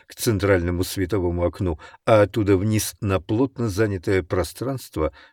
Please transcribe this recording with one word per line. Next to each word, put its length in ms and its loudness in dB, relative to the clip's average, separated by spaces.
к 80 -20
центральному 720 0
световому 580 -2
окну, 380 -2
а 160 6
оттуда 380 2
вниз 420 0
на 180 0
плотно 520 -2
занятое 520 0
пространство 920 -4